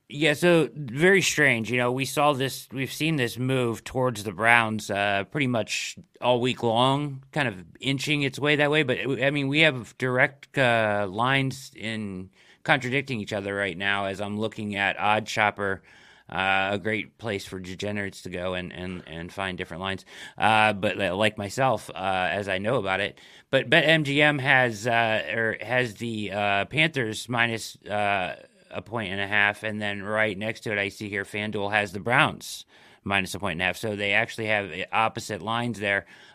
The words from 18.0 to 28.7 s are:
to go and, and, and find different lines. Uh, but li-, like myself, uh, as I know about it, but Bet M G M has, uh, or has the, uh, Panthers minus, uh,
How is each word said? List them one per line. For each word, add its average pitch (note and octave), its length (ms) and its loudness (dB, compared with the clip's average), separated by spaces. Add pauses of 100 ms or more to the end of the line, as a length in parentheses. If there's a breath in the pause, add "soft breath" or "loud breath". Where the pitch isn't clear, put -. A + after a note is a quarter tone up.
to - 80 -12
go F2+ 240 -4
and, F2+ 180 -6
and, F2+ 340 -10
and E2 280 -12
find F#2+ 240 -6
different F2+ 240 -10
lines. F#2+ 240 -6 (320 loud breath)
Uh, G#2+ 340 6
but G2+ 260 -2
li-, G2 120 0
like G#2+ 280 0
myself, G#2+ 520 -2
uh, F#2 420 0
as G2 160 -2
I F#2+ 120 -2
know G#2+ 160 0
about F#2+ 260 0
it, - 180 -6 (320 loud breath)
but C3 180 2
Bet D#3 140 6
M D#3 220 4
G C#3 160 2
M D3 180 4
has, B2+ 480 4
uh, A2+ 360 2 (100)
or A2+ 260 0
has A#2+ 360 -2
the, A2 360 -6
uh, G2+ 340 0
Panthers C3+ 640 -2
minus, A#2 480 -2 (100)
uh, G2+ 520 0 (340)